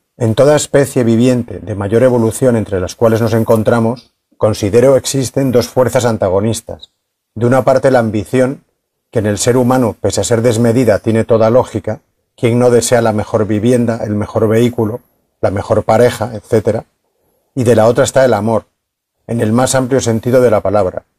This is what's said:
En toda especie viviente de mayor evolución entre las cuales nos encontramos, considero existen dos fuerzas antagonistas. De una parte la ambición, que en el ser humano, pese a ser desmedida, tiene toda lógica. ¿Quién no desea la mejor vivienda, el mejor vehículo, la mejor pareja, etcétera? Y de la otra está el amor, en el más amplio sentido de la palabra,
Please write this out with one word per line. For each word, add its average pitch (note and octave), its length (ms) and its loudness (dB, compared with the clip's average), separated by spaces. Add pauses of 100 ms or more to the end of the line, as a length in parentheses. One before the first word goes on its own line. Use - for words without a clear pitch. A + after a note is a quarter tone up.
(180)
En A2+ 160 -2
toda C#3+ 220 4
especie C#3 480 0
viviente A#2 560 0
de G#2 160 -10
mayor G2+ 260 0
evolución A#2+ 540 2
entre G2+ 240 -4
las F2+ 160 -6
cuales A2+ 260 0
nos A#2 140 0
encontramos, A2+ 800 -2 (240)
considero A2 580 2
existen C3+ 540 -4
dos A#2+ 160 0
fuerzas B2 380 0
antagonistas. G#2 840 -4 (460)
De A2 100 -2
una B2 180 2
parte C3 280 2
la B2+ 80 4
ambición, A#2 640 -2 (480)
que A#2+ 80 -4
en G2+ 80 -2
el G#2 100 -2
ser B2 200 0
humano, B2 440 0
pese G2+ 200 -2
a - 20 -2
ser A2+ 180 -2
desmedida, A#2 560 2
tiene A2 260 -2
toda A2 280 2
lógica. A2+ 500 -2 (380)
¿Quién A#2+ 200 0
no B2 100 4
desea A#2+ 320 2
la A2+ 120 0
mejor G#2+ 340 -2
vivienda, A#2 560 0
el G#2+ 100 -4
mejor G#2 340 -2
vehículo, A#2 520 0 (420)
la G#2+ 80 0
mejor F#2+ 320 -2
pareja, A#2 540 0
etcétera? A2 500 -2 (680)
Y C3 80 -2
de A2+ 120 4
la G#2+ 120 4
otra B2 160 2
está C3+ 220 0
el A#2+ 100 2
amor, G#2+ 300 -2 (600)
en A#2 160 -6
el G#2+ 100 -2
más B2+ 220 0
amplio C3 280 0
sentido A#2 380 0
de A#2+ 120 2
la G#2 100 2
palabra, G2 440 -2 (140)